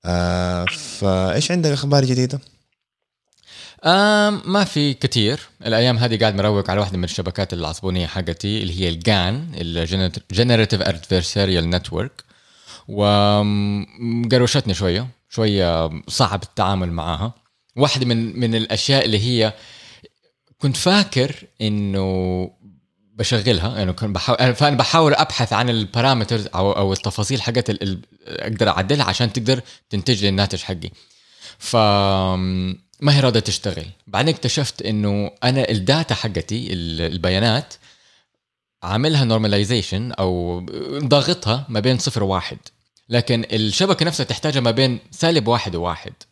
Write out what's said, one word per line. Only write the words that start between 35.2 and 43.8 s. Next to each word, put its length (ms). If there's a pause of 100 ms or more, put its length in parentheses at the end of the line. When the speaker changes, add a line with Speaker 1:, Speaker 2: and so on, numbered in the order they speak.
Speaker 2:
أنا 260
الداتا 440
حقتي، 580
ال-، 400
البيانات، 640 (1080)
عاملها 420
normalization 920
أو 420 (380)
ضاغطها 720
ما 120
بين 180
صفر 240
وواحد، 360 (500)
لكن 440
الشبكة 540